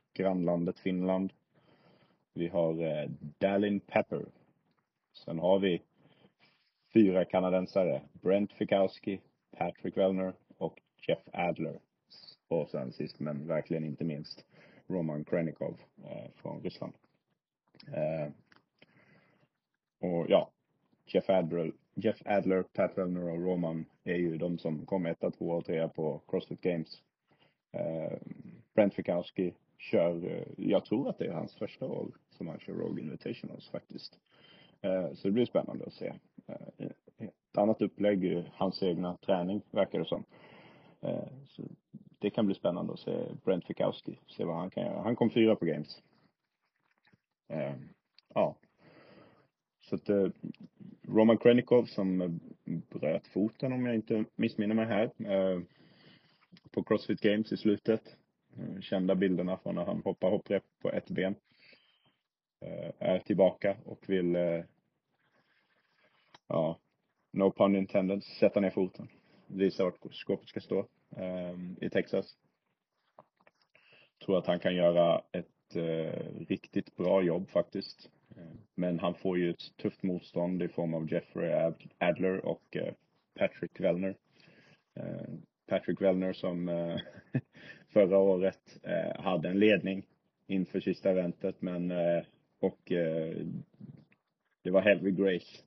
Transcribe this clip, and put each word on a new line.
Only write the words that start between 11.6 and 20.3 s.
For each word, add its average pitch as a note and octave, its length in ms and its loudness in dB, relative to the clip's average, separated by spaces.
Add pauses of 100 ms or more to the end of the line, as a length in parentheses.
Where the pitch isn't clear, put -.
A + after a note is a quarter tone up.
Och E2 220 -2
sen C2 220 -6
sist - 280 -10
men D2 280 -6
verkligen D#2+ 360 -2
inte D2+ 200 -6
minst, D#2 420 -8 (440)
Roman D#2+ 340 -4
Krenikov, - 580 -4 (220)
eh, - 320 -14
från - 280 -12
Ryssland. - 300 -10 (960)
Eh, D#2 440 -4 (1700)
och F2 300 -2
ja, F#2 220 4 (540)